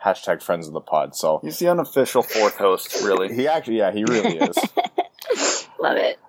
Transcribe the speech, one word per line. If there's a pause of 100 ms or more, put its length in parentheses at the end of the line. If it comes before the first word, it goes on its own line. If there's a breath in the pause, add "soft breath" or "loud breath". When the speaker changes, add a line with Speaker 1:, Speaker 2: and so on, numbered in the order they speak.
Speaker 1:
hashtag
friends
of
the
pod.
So
Speaker 2:
He's
the
unofficial
fourth
host,
really.
Speaker 1:
He
actually,
yeah,
he
really
is.
Speaker 3:
<laughs>
Love
it.